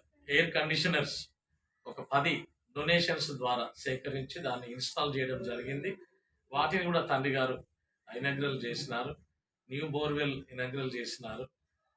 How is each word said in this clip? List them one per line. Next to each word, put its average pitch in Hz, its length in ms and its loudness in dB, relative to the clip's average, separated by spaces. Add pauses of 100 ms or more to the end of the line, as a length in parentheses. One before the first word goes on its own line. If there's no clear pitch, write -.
(300)
ఎయిర్ 160 240 4
కండిషనర్స్ 156 760 0 (600)
ఒక 120 140 -10
పది 139 460 2 (300)
డొనేషన్స్ 160 540 2
ద్వారా 123 360 0 (100)
సేకరించి 131 640 -4
దాన్ని 127 300 -4
ఇన్‌స్టాల్ 135 460 -2
చేయడం 127 260 0
జరిగింది. 135 540 -4 (540)
వాటిని 156 320 4
కూడా 170 180 4
తండ్రి 135 320 2
గారు 131 300 2 (540)
ఇనాగ్రల్ 139 480 0
చేసినారు, 123 500 -4 (560)
న్యూ 147 160 -4
బోర్వెల్ 147 640 0
ఇనాగ్రల్ 127 440 -4
చేసినారు. 117 540 -8 (480)